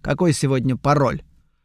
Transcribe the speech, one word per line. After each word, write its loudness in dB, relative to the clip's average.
Какой 0
сегодня 0
пароль?" 0